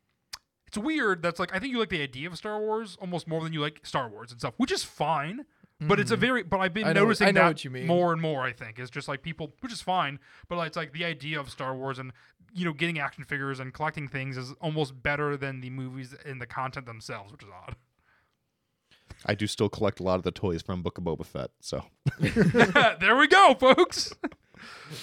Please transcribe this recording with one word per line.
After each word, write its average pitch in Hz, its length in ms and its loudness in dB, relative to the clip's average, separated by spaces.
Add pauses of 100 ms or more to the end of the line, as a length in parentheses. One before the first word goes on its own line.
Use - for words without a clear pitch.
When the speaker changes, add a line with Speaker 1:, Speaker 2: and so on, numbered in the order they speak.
(680)
Speaker 1:
it's - 100 -10
weird. 220 440 -2
That's 170 180 -4
like, 185 140 -4
I 190 40 -4
think 254 140 -4
you 240 80 0
like 214 80 -2
the 170 140 -4
idea 135 260 -8
of 170 100 -12
Star 214 220 -6
Wars 214 400 -4
almost 175 260 -6
more 160 160 -4
than 160 100 -4
you 156 80 -4
like 151 220 -4
Star 131 260 -4
Wars 110 220 -16
and 120 100 -18
stuff, 135 160 -4
which 254 140 0
is 392 140 -2
fine. 160 600 -2 (380)
But 190 160 4
it's 202 120 0
a 226 40 4
Speaker 2:
Mm-hmm. 196 60 0
Speaker 1:
very, 240 220 2
but 190 180 -2
I've 185 140 0
been 185 120 0
Speaker 2:
I 160 60 4
know, 196 120 6
Speaker 1:
noticing 208 240 4
Speaker 2:
I - 20 6
know 196 100 6
Speaker 1:
that 165 80 10
Speaker 2:
what 151 160 -2
you 135 60 -8
mean. 127 160 -6
Speaker 1:
more 175 260 4
and 165 80 -2
more, 151 220 -2
I 127 100 -2
think. 113 260 -14
It's 127 120 -10
just 143 180 -8
like 139 140 -6
people, 160 380 -8
which 240 120 -10
is 190 80 -10
fine, 160 380 -2 (280)
but 175 200 -4
it's 156 100 -10
like 160 160 -6
the 170 140 -6
idea 156 340 -4
of 131 80 -10
Star 131 260 -6
Wars 131 240 -6
and, 131 140 -12 (400)
you 180 140 -4
know, 156 80 -2
getting 165 240 -2
action 139 260 -6
figures 139 360 -4
and 131 120 -10
collecting 151 340 -6
things 131 300 -8
is 131 240 -10
almost 151 420 -4
better 147 360 -2
than 131 240 -8
the 127 80 -10
movies 131 440 -10 (120)
and 135 120 -10
the 120 80 -10
content 131 380 -8
themselves, 110 480 -14
which - 100 -20
is 104 60 -20 (180)
odd. 131 140 -14
<laughs> - 40 -20 (1400)
Speaker 3:
I 107 80 0
do 104 120 -2
still 104 240 0
collect 101 300 -2
a - 20 -6
lot 92 140 2
of 90 60 -4
the 90 80 -2
toys 85 320 -2
from 90 200 -6
Book - 160 -6
of 90 60 -8
Boba 80 220 -4
Fett, 65 240 -8 (100)
so. - 240 -8 (120)
<laughs> - 220 -2
Speaker 1:
<laughs> 208 800 4
There 208 160 6
we 277 100 8
go, 359 280 10
folks. - 640 4
<laughs> - 60 -6 (800)